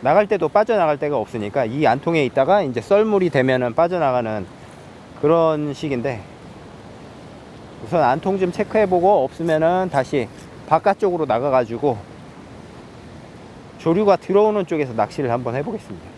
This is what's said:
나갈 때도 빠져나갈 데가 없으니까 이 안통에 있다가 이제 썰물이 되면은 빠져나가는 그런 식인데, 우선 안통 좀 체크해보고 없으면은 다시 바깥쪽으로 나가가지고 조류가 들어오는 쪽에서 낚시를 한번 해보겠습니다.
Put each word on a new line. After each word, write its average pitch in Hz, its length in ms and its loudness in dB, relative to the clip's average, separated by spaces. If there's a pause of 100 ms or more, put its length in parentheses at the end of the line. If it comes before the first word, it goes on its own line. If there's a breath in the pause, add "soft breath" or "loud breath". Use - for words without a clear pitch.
나갈 175 260 4
때도 175 200 0
빠져나갈 202 500 2
데가 147 200 -2
없으니까 110 480 -4
이 135 200 -2
안통에 147 380 2
있다가 139 380 2
이제 127 180 -4
썰물이 196 520 2
되면은 127 440 2
빠져나가는 127 720 0 (760 loud breath)
그런 156 540 2
식인데, 131 480 -4 (1600)
우선 156 180 0
안통 160 380 2
좀 180 140 0
체크해보고 190 720 2
없으면은 165 680 0
다시 131 380 -2 (380 loud breath)
바깥쪽으로 175 580 2
나가가지고 123 720 0 (1800)
조류가 190 380 4
들어오는 208 480 2
쪽에서 147 280 -2
낚시를 113 380 -2
한번 123 240 -2
해보겠습니다. 139 520 -8 (100)